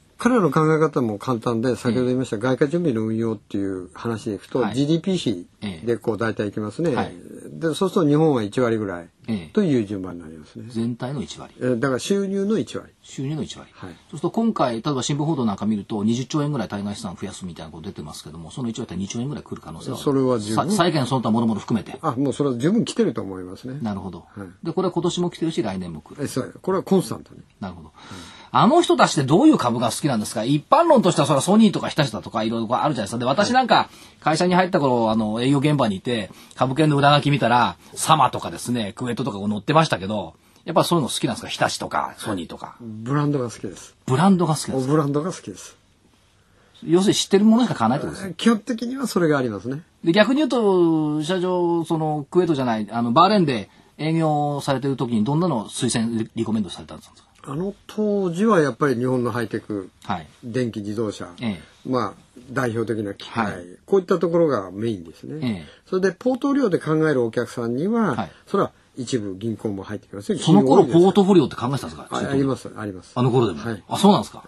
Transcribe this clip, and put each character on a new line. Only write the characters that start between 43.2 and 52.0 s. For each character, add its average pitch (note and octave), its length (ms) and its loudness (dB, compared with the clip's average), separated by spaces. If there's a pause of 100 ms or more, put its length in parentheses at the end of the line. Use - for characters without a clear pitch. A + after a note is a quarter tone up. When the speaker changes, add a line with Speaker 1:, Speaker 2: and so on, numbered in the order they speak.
Speaker 1:
ン D3 60 0
ド C#3+ 80 0
が A#2+ 100 -4
好 - 80 -16
き - 40 -20
で F#2 140 -10
す。 - 200 -20 (100)
Speaker 2:
ブ B2+ 120 0
ラ E3+ 100 6
ン G3 100 8
ド F3 80 2
が D#3 100 2
好 - 40 -6
き - 80 -8
な - 60 -6
ん C3+ 40 0
で C3+ 60 0
す B2+ 40 -4
か？ C#3 40 0
Speaker 1:
ブ D#3 60 4
ラ D3 80 2
ン C#3+ 80 -2
ド D3 100 0
が F3+ 80 -6
好 - 100 -12
き - 80 -14
で F2+ 80 -12
す。 - 200 -20 (1080)
Speaker 2:
要 D#3+ 160 4
す G3 80 2
る A3+ 40 4
に - 40 4
知 - 120 -2
っ - 20 -10
て G3 100 6
る G#3 60 6
も A3 120 8
の B3+ 60 4
し G#3+ 60 0
か - 60 -4
買 A#2 100 0
わ A2 40 4
な B2 60 2
い - 40 -2
っ - 20 -10
て - 60 -6
こ - 40 -8
と - 60 -10
で F#3+ 60 -12
す G3 40 -6
ね。 F3 100 -8
Speaker 1:
基 - 120 2
本 A#3 100 4
的 A#3+ 280 -6
に C4 100 -8
は C4+ 100 -4
そ - 120 0
れ E3 100 4
が D3 80 4
あ C3+ 40 2
り B2 80 0
ま G2+ 120 -6
す A2+ 80 -8
ね。 C#3 140 -8 (200)
Speaker 2:
で、 E3+ 80 2
逆 G#3+ 200 6
に C4+ 60 2
言 D4+ 100 2
う - 20 0
と、 E3 720 2
社 F#3 160 0
長、 F3 460 0
そ E3+ 120 0
の、 D3+ 320 -2